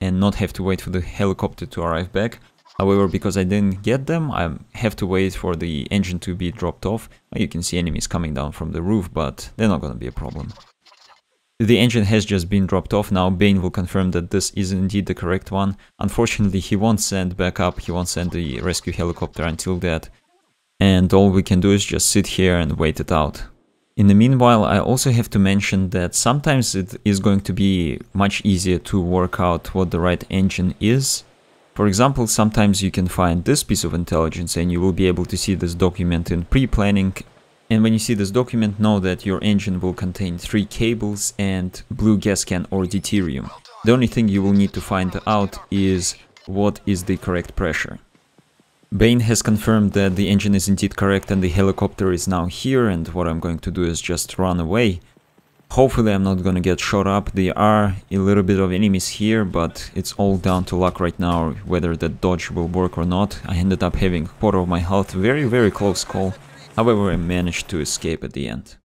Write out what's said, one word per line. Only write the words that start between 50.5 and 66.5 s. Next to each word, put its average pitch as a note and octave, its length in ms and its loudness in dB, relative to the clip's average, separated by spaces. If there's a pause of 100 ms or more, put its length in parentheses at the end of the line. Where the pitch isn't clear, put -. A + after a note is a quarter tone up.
is F#2+ 120 0
indeed G2 280 0
correct G2 340 0
and F#2+ 140 0
the F2+ 60 2
helicopter F#2+ 600 0
is F2 160 -2
now F2+ 180 0
here, B2+ 420 0
and E2 220 -2
what E2+ 180 -2
I'm D#2+ 120 -2
going E2 200 -4
to - 100 -8
do F2+ 140 -2
is E2+ 180 -2
just - 380 -6
run F#2 200 0
away. F2+ 400 0 (680)
Hopefully B2 420 4
I'm F#2+ 120 0
not F#2+ 180 0
gonna F2+ 180 0
get F2 200 0
shot G2 260 0
up. G2+ 280 0
There F#2 220 0
are G#2 400 4 (140)
a F#2+ 80 -2
little G2 240 4
bit F#2+ 160 2
of F#2+ 140 2
enemies F#2+ 360 2
here, G#2+ 380 0
but E2+ 480 -4
it's - 200 -6
all G2 240 2
down F#2 280 0
to F#2 100 -4
luck F2+ 240 0
right F2 200 -2
now, E2+ 320 0 (160)
whether E2+ 280 0
that D#2 240 -4
dodge F2+ 300 -2
will E2+ 180 -4
work F2+ 300 -2
or E2+ 80 -2
not. F#2 400 -2
I F2+ 120 -4
ended F#2 260 0
up F2 120 -2
having F2 300 0
a - 20 -10
quarter G2+ 300 0
of F2+ 100 0
my F2 120 0
health, F#2+ 320 -2
very, A#2 320 0
very A#2+ 260 4
close G2+ 340 -2
call. F#2+ 300 -4 (420)